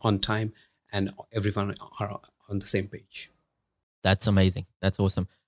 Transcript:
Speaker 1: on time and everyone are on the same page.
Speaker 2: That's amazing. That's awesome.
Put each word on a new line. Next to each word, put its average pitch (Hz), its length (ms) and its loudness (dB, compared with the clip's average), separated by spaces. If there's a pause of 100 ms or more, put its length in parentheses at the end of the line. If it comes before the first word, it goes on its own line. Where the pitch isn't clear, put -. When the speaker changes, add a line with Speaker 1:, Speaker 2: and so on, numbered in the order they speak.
Speaker 1:
on 101 160 2
time 107 340 -2 (360)
and 98 220 -2 (220)
everyone 101 420 -2 (240)
are 104 220 -6 (280)
on 101 100 -2
the 90 80 -4
same 98 200 0
page. - 420 -16 (720)
Speaker 2:
That's 98 240 4
amazing. 95 380 4 (160)
That's 95 180 -2
awesome. 95 300 0 (180)